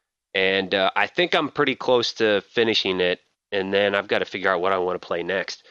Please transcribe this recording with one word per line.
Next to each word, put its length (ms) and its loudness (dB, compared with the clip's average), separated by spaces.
and, 420 0
uh, 200 2
I 120 2
think 280 -2
I'm 140 0
pretty 260 -2
close 380 0
to 280 2
finishing 580 0
it, 220 0
and 220 -2
then 220 2
I've 120 -2
gotta 180 0
figure 260 -4
out 100 0
what 120 2
I 40 0
wanna 220 -2
play 240 -6
next. 480 -4